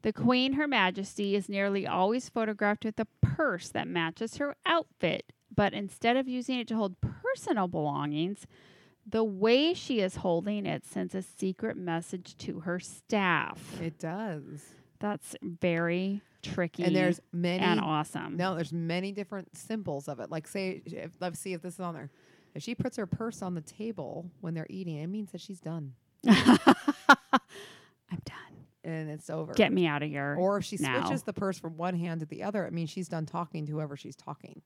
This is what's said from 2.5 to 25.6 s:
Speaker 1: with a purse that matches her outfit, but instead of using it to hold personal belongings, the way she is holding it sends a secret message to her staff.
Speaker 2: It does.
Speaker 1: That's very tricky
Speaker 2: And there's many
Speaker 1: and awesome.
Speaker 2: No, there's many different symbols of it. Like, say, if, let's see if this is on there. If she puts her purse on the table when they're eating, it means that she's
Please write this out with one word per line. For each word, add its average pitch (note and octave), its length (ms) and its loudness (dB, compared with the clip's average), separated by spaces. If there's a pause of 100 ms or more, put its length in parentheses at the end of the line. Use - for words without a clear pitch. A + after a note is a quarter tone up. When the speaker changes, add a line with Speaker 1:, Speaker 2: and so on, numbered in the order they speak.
Speaker 1:
with A3 140 -4
a A3+ 80 0 (140)
purse A3+ 480 2
that - 180 -4
matches F3 520 -4
her C#4+ 180 -4 (100)
outfit, - 680 0 (220)
but G3+ 180 4
instead G#3 440 0
of C4+ 100 2
using B3+ 320 -2
it A#3 100 -4
to A3+ 60 -2
hold G3+ 260 0
personal F#4 680 0
belongings, D3+ 760 -2 (600)
the A3 160 2
way A3+ 520 6
she B3 260 0
is F#3+ 160 0
holding F#3+ 500 0
it D#3 180 -4
sends F#3 300 -6
a F#3+ 80 -4
secret F#3+ 540 -4
message F3 600 -6
to F3 220 -8
her F3 200 -2
staff. - 1000 0
Speaker 2:
It E3 200 -6
does. D#3+ 720 -8 (240)
Speaker 1:
That's - 420 -6
very F3 800 0 (220)
tricky - 400 -2
Speaker 2:
And F3+ 140 4
there's F3+ 240 4 (100)
many F3 320 0
Speaker 1:
and F3 180 4
awesome. D#3 560 -2
Speaker 2:
No, F3+ 200 0
there's D#3 160 -4
many E3+ 400 -2
different G3 440 -10
symbols F3+ 520 -6
of C3+ 100 -8
it. A#2 140 -8
Like, D#3+ 160 -6
say, F#3+ 360 -4
if, E3 360 -10
let's F3 180 -4
see F#3+ 140 -6
if E3+ 100 -6
this F3+ 120 -8
is - 60 -14
on F3 140 -4
there. C#3+ 160 -12 (460)
If D3 80 -10
she A#3+ 100 -6
puts - 220 -4
her G#3 100 -4
purse A3+ 340 -6
on F3+ 140 -6
the E3 80 -4
table F3+ 800 -10
when E3+ 140 -6
they're D#3+ 140 -6
eating, F3 280 -8
it D3+ 100 -6
means G3+ 240 -6
that F3 100 -12
she's F#3+ 200 -14